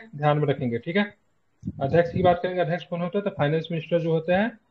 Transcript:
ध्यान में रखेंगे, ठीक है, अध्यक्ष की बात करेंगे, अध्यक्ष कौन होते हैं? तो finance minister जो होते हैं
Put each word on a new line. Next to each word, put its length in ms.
ध्यान 220
में 100
रखेंगे, 300
ठीक 180
है, 180
अध्यक्ष 300
की 120
बात 200
करेंगे, 180
अध्यक्ष 240
कौन 160
होते 160
हैं? 80
तो 60
finance 400
minister 280
जो 120
होते 220
हैं 180